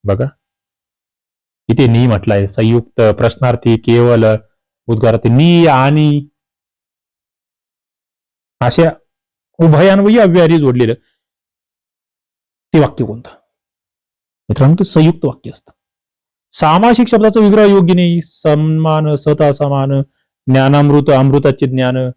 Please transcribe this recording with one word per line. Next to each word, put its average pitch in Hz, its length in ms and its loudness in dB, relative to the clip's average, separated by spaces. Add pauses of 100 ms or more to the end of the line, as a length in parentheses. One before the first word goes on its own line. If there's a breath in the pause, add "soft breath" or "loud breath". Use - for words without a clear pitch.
बघा, 101 200 -4 (1400)
इथे 123 180 0
नि 117 200 0
म्हटलाय, 101 400 -2
संयुक्त, 113 540 -4
प्रश्नार्थी, 117 760 -2
केवल, 117 480 0 (640)
उद्गारार्थी, 113 420 -2
नि 165 380 2
आणि 147 640 0 (2250)
अशा 151 300 0 (680)
उभयान्वयी 190 600 2
अव्ययाने 170 400 2
जोडलेलं 123 360 -2 (1800)
ते 160 80 2
वाक्य 135 260 -4
कोणतं? 113 240 -16 (1160)
मित्रांनो, 139 260 2
ते 185 100 -2
संयुक्त 165 400 0
वाक्य - 260 -8
असतं. - 220 -20 (800)
सामासिक 214 560 0
शब्दाचा 220 320 0
विग्रह 214 300 4
योग्य 185 240 2
नाही. 170 280 0
समान, 156 960 -2
सत 151 260 -2
असमान, 139 600 -2 (440)
ज्ञानामृत, 143 640 2
अमृताचे 135 560 0
ज्ञान 127 300 -4 (200)